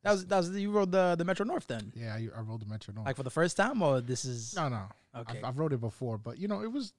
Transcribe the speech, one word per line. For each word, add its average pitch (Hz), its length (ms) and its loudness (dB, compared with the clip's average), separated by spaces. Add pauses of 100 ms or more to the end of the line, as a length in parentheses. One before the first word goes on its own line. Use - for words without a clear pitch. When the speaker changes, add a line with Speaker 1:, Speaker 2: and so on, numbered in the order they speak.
Speaker 1:
That 208 80 4
was, 185 160 4
that 190 100 4
was, 175 140 4
you 202 200 0
rode 202 200 4
the, 180 260 6
the 175 80 0
Metro 190 200 0
North 311 220 -2
then? 113 280 -6
Speaker 2:
Yeah, 113 200 -6
I, 113 220 -4
I 117 40 -8
rode 110 200 -6
the 104 40 -10
Metro 104 280 -8
North. 107 120 -6
Speaker 1:
Like, 135 120 0
for 135 60 -6
the 127 60 -4
first 165 280 2
time, 226 240 4
or 139 200 6
this 123 240 -2
is 120 300 -6
Speaker 2:
No, 156 140 0
no. 107 140 -4 (340)
Speaker 1:
Okay. 117 220 -8
Speaker 2:
I've, - 60 -6
I've 131 140 -4
rode 156 140 2
it 117 80 0
before, 113 360 -4
but, 117 200 -8
you 196 100 -4
know, 202 140 -2
it 226 100 -4
was 254 280 -4